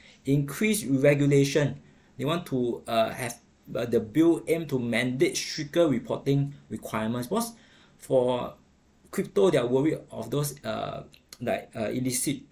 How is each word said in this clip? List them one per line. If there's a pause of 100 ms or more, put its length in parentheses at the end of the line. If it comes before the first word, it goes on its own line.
(240)
increased
regulation, (380)
they
want
to,
uh,
have, (380)
uh,
the
bill
aim
to
mandate
stricter
reporting (180)
requirements.
Because (460)
for (580)
crypto,
they
are
worried (100)
of
those,
uh, (360)
like,
uh,
illicit, (120)